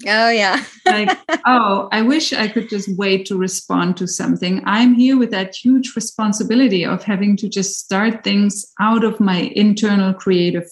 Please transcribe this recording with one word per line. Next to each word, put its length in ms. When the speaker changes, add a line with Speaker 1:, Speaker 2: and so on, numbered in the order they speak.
Speaker 1:
Oh, 220
yeah. 380
<laughs> 60
Speaker 2:
Like, 320
"Oh, 460
I 100
wish 320
I 120
could 220
just 280
wait 300
to 120
respond 580
to 100
something. 600
I'm 280
here 240
with 120
that 240
huge 420
responsibility 880
of 180
having 360
to 100
just 320
start 420
things 440
out 220
of 160
my 380
internal 560
creative 600